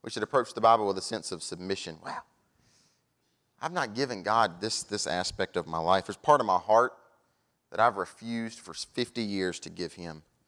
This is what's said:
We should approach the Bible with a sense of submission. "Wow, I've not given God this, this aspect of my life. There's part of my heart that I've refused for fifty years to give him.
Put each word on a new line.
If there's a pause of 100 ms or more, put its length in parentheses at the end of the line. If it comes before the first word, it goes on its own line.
We
should
approach
the
Bible
with
a
sense
of
submission.
"Wow, (1400)
I've
not
given
God
this,
this
aspect
of
my
life.
There's
part
of
my
heart (760)
that
I've
refused
for
fifty
years
to
give
him. (260)